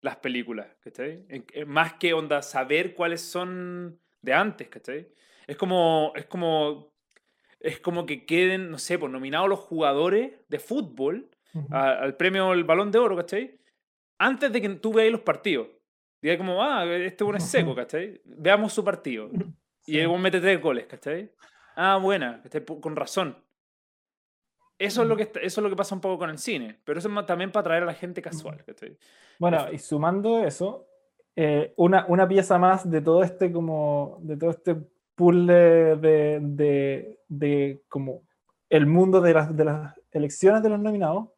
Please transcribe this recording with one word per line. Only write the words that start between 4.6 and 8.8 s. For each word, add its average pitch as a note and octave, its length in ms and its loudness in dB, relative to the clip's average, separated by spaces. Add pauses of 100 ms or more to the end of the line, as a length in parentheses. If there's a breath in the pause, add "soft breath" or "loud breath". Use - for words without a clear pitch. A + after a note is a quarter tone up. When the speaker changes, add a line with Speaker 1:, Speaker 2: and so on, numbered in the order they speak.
Speaker 1:
¿cachai? C3+ 400 -16 (380 soft breath)
Es D3 100 -14
como, E3 580 2
es D#3 120 -12
como, D#3 680 -4 (680)
es D#3 200 -6
como E3+ 260 -4
que C#3 200 -10
queden, F#3 460 0
no D3 80 -12
sé, F3 200 -4